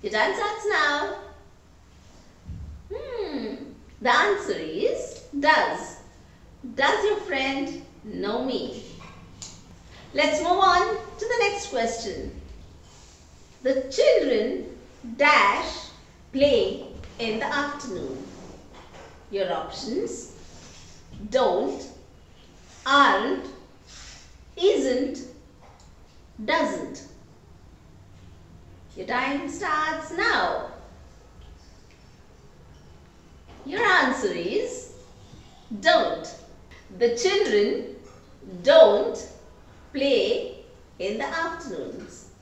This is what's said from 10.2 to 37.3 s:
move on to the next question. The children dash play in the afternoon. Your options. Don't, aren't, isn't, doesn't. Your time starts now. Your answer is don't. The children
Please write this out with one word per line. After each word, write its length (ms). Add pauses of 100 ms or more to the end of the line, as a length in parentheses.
move 180
on 360
to 300
the 120 (120)
next 200
question. 720 (1200)
The 300
children 840 (440)
dash 720 (420)
play 560 (320)
in 200
the 60
afternoon. 800 (1040)
Your 200
options. 800 (1000)
Don't, 520 (1040)
aren't, 600 (1120)
isn't, 640 (1200)
doesn't. 640 (1900)
Your 100
time 400
starts 640
now. 600 (3000)
Your 160
answer 460
is 640 (880)
don't. 560 (640)
The 160
children 800 (640)